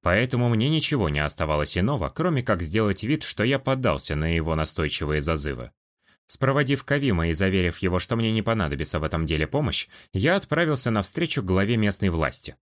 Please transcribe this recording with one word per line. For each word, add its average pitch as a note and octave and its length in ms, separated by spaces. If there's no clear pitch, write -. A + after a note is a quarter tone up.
Поэтому A#2+ 480
мне A#2 180
ничего D3 400
не D2 120
оставалось D2+ 580
иного, G#2+ 320
кроме D#3 320
как G2 180
сделать G2 440
вид, D3+ 180
что - 200
я C3 160
поддался A#2 580
на E2 200
его D#2+ 180
настойчивые D2+ 680
зазывы. C#2+ 480
Спроводив C3+ 580
Кавима A#2 440
и E2 40
заверив F2+ 460
его, F2+ 200
что A#2 180
мне A2+ 160
не A2 100
понадобится E2 560
в D#2 60
этом D#2+ 220
деле D2+ 200
помощь, C3+ 420
я C3+ 240
отправился D#3 540
навстречу A2+ 520
главе G2 340
местной G#2 320
власти. D#2+ 540